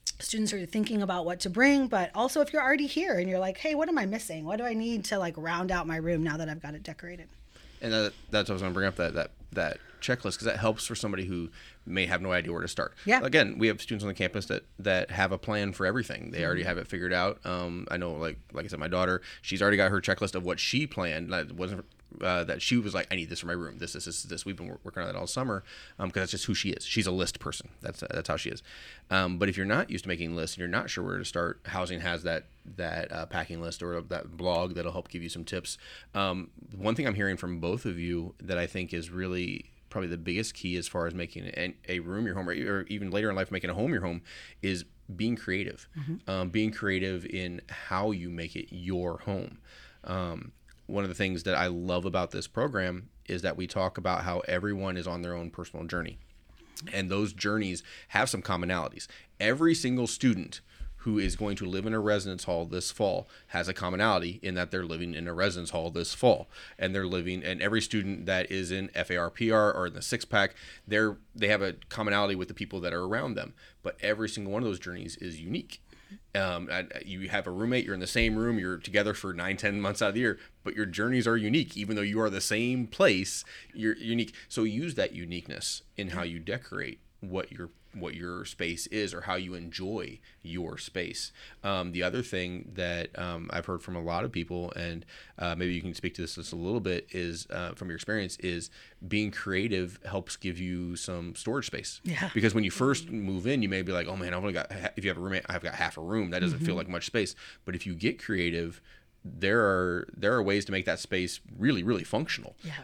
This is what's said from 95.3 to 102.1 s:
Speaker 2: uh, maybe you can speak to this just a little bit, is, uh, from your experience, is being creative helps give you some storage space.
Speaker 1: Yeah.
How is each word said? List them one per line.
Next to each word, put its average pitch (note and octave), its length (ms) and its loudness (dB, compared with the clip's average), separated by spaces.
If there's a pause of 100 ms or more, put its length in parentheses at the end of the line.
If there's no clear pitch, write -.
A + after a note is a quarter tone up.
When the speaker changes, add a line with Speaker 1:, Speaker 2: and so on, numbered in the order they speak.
Speaker 2:
uh, E2+ 180 -2
maybe F2 180 0
you F2 80 -2
can F2+ 120 -6
speak F2 200 -6
to - 80 -8
this E2+ 140 -6
just E2 180 -10
a - 20 -6
little F#2 240 0
bit, F2+ 320 -2
is, E2+ 380 -4
uh, F2 240 -4
from F2+ 160 -8
your E2 60 -6
experience, G2+ 420 -2
is E2+ 320 -4 (360)
being G#2 260 2
creative F#2+ 760 0
helps F#2 320 -4
give F2 220 -4
you F2+ 360 -2
some F2 400 -6
storage B2 300 -2
space. - 400 -8
Speaker 1:
Yeah. F3 280 0